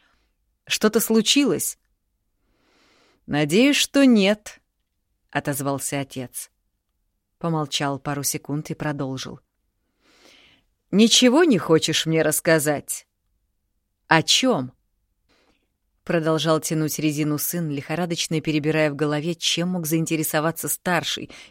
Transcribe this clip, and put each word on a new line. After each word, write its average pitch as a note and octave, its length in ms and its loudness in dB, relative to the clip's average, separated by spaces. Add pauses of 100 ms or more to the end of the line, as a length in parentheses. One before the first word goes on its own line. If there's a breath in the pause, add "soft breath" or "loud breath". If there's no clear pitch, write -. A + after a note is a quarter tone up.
(680)
«Что-то A3 340 0
случилось?» A3 800 2 (1500)
«Надеюсь, F3 500 2
что - 300 4
нет», — G#3+ 560 2 (680)
отозвался C#3 720 -4
отец. - 500 -12 (880)
Помолчал D3+ 600 -2
пару C#3+ 240 -6
секунд D3 460 -6
и D#3 40 -8
продолжил. C#3 640 -8 (1500 soft breath)
«Ничего A#3 540 6
не B3 140 4
хочешь D#3 460 0
мне D#3+ 180 2
рассказать?» D3+ 840 0 (1000)
«О D#3+ 140 4
чем?» D#3 500 0 (1300)
Продолжал D#3+ 580 0
тянуть D#3 380 -2
резину D3+ 400 0
сын, E3+ 320 -4
лихорадочно D#3+ 720 -4
перебирая D#3 500 0
в C#3+ 60 -8
голове, D3+ 380 -2
чем - 340 -4
мог F3 180 -4
заинтересоваться D#3+ 840 -2
старший, - 600 -4 (200 loud breath)